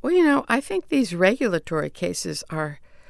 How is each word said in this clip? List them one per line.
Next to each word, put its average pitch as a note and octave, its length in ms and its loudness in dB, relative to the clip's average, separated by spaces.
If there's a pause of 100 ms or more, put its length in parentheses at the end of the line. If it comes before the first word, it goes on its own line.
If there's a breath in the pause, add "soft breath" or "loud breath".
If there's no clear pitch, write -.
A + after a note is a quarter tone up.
Well, D4 120 0
you F4+ 100 4
know, C#4 240 4
I C4+ 140 0
think F#4+ 260 -6
these B3 260 0
regulatory F3 760 0
cases F3 600 -6
are D3+ 300 -6 (300)